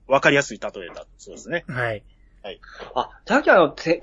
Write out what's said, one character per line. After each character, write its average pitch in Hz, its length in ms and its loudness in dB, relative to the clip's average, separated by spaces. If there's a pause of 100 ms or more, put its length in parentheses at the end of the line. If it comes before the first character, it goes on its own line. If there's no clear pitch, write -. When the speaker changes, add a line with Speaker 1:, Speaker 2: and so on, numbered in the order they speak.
Speaker 1:
ー、 - 20 -6
わ 139 100 4
か 160 80 4
り 143 60 4
や 143 80 4
す 117 100 -12
い 101 60 -12
例 107 100 -6 (160)
え - 80 -12
だ。 - 120 -16 (120)
そ 98 140 -20
う - 40 -16
で - 60 -18
す - 80 -16
ね。 170 180 -6
Speaker 2:
は 120 260 -4
い。 104 100 -12 (400)
Speaker 1:
は 98 80 -14
い。 - 80 -18 (360)
Speaker 3:
あ、 - 300 -6
さ 233 140 2
っ - 40 0
き - 60 2
あ 247 60 8
の、 160 140 6
て-、 - 340 -2